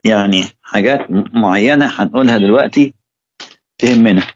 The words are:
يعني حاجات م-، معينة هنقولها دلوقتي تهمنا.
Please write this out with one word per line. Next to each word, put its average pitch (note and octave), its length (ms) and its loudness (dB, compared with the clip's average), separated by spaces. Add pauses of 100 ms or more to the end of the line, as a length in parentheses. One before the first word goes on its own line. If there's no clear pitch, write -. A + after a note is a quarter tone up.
يعني G2+ 400 0 (180)
حاجات A#2+ 500 -4
م-، G#2 300 -2
معينة A2 440 2
هنقولها A#2 520 -2
دلوقتي B2+ 560 2 (840)
تهمنا. A2+ 460 2 (120)